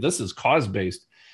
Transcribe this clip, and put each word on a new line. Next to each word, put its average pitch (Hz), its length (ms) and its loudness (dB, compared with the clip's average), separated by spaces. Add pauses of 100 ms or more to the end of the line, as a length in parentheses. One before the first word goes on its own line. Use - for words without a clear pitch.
this 165 180 0
is 98 140 -6
cause-based. 104 720 0 (280)